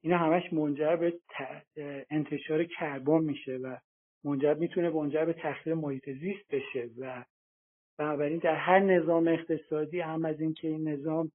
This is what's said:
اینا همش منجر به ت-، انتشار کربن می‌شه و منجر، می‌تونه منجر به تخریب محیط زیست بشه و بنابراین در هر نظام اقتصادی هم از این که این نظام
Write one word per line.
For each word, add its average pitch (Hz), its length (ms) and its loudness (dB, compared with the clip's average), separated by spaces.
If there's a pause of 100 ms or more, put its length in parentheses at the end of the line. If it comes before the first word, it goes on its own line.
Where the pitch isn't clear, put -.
اینا 170 140 2
همش 170 340 2
منجر 151 440 2
به 170 140 2
ت-، 147 680 -12 (320)
انتشار 151 540 0
کربن 156 600 0
می‌شه 139 320 -4
و 127 200 -8 (480)
منجر، 143 300 2
می‌تونه 170 360 0
منجر 151 340 0
به 165 80 0
تخریب 160 440 -4
محیط 143 340 -6
زیست 165 440 -8
بشه 127 340 -4 (100)
و 127 260 -10 (760)
بنابراین 151 400 0
در 165 160 2
هر 180 260 6
نظام 170 480 4
اقتصادی 160 720 -2
هم 160 240 -4
از 156 160 -4
این 160 140 -2
که 160 140 -6
این 156 200 -2
نظام 156 460 -2